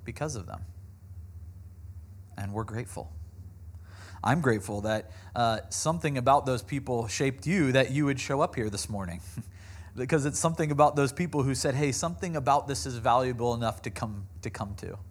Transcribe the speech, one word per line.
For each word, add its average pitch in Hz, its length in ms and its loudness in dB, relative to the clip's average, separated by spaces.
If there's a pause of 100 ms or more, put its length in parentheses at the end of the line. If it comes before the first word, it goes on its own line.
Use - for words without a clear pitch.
because 143 320 -6
of 90 120 -8
them. - 120 -10 (1800)
And 98 140 -6
we're 107 140 -2
grateful. - 480 -8 (1080)
I'm 135 200 2
grateful 107 400 0
that, 107 300 -2 (220)
uh, 113 260 2 (100)
something 156 480 0
about 135 280 6
those 127 160 2
people 127 460 -2
shaped 135 400 0
you, 160 240 4
that 127 200 6
you 143 120 2
would 139 160 2
show 143 220 0
up 180 140 2
here 110 140 0
this 98 200 -4
morning. 92 320 -4 (160)
<laughs> 110 60 -10 (520)
Because 135 300 2
it's 143 120 0
something 160 340 2
about 143 260 8
those 139 160 4
people 151 300 0
who 135 120 2
said, 135 200 0
"Hey, 143 180 2
something 170 420 -2
about 143 320 4
this 139 180 -4
is 127 120 -4
valuable 120 560 4
enough 117 300 0
to 120 60 -4
come, 104 380 -4 (140)
to 117 80 -4
come 101 260 -6
to." 92 220 -8 (140)